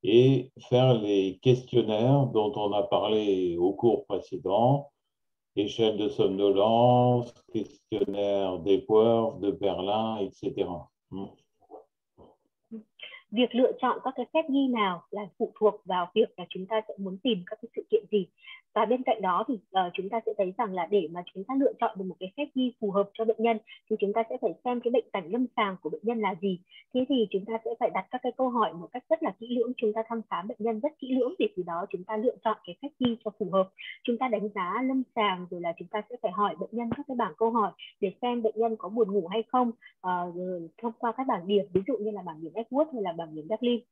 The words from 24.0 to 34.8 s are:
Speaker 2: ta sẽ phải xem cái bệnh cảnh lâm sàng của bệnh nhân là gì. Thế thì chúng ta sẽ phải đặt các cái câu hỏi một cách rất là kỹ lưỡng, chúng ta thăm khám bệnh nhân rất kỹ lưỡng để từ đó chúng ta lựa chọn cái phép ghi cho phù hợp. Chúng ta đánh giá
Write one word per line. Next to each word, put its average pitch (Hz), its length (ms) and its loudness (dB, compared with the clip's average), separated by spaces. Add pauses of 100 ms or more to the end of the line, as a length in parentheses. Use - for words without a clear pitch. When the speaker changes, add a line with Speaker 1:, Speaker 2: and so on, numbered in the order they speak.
Speaker 2:
ta 226 180 0
sẽ 254 100 -8
phải 180 140 -2 (100)
xem 247 160 -2
cái 240 100 -2
bệnh 240 220 0
cảnh 180 200 -6
lâm 247 140 0 (100)
sàng 196 260 0
của 156 80 -6
bệnh 185 120 -8
nhân 226 180 -2
là 202 220 0
gì. 190 180 -2 (340)
Thế 254 140 2
thì 247 220 2
chúng 190 140 -2
ta 226 80 -8 (120)
sẽ 226 60 -4 (100)
phải 214 100 2
đặt 190 200 -4
các 254 120 -6
cái 247 140 -2
câu 262 120 0
hỏi 240 240 0
một 170 200 -12
cách 254 180 -10
rất 320 120 2
là 202 180 -2
kỹ 226 100 -14
lưỡng, 240 260 0
chúng 214 160 0
ta 220 160 -2
thăm 233 120 -4 (100)
khám 180 180 -6
bệnh 247 120 -10
nhân 220 200 -2
rất 294 180 -6
kỹ 262 120 -12
lưỡng 262 280 0
để 220 180 0
từ 180 60 -4
đó 175 280 -6
chúng 185 140 -8
ta 220 120 -6
lựa 226 280 0
chọn 214 200 0
cái 175 180 -14
phép 277 60 -10 (120)
ghi 233 240 2
cho 214 140 -4
phù 185 140 -4
hợp. 190 160 4 (360)
Chúng 240 140 -2
ta 262 100 -2
đánh 208 260 -2
giá 196 280 -4